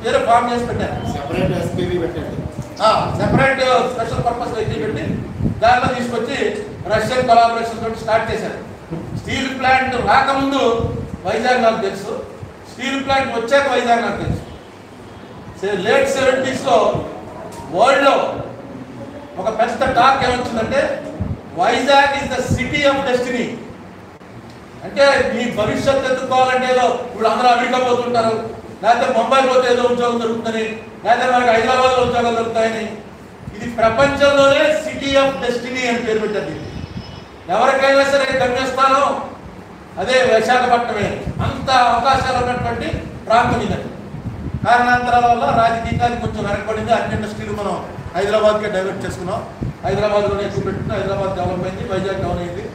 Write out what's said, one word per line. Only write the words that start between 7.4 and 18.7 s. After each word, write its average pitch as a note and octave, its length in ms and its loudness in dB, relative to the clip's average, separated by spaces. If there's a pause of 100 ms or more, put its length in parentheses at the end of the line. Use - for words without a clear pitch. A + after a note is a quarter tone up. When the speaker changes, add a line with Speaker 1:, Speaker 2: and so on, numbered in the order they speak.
Speaker 1:
తోటి A3 160 -6
స్టార్ట్ A3 320 0
చేశారు. - 260 -6 (600)
స్టీల్ C4 420 -6
ప్లాంట్ B3+ 360 2
రాకముందు C4+ 960 2 (320)
వైజాగ్ A#3 380 2
నాకు A3+ 180 4
తెలుసు, - 440 -6 (480)
స్టీల్ C4+ 320 -6
ప్లాంట్ C4+ 300 0
వచ్చాక C4+ 360 2
వైజాగ్ A#3 300 2
నాకు G3+ 160 -4
తెలుసు. - 240 -4 (1200)
సే-, G3 180 -2
లేట్ C4 300 4
సెవెంటీస్లో B3+ 960 2 (680)
వరల్డ్‌లో C4+ 640 4 (1000)